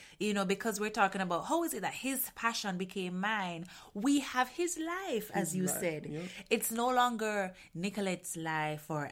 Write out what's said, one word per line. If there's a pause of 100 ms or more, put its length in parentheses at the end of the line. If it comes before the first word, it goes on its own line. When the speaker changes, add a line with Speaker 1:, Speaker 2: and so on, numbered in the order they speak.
(180)
Speaker 1:
You
know,
because
we're
talking
about
how
is
it
that
his
passion
became
mine? (260)
We
have
his
life,
as
Speaker 2:
His
Speaker 1:
you
Speaker 2:
life,
Speaker 1:
said.
Speaker 2:
yep. (260)
Speaker 1:
It's
no
longer (220)
Nicolette's
life
or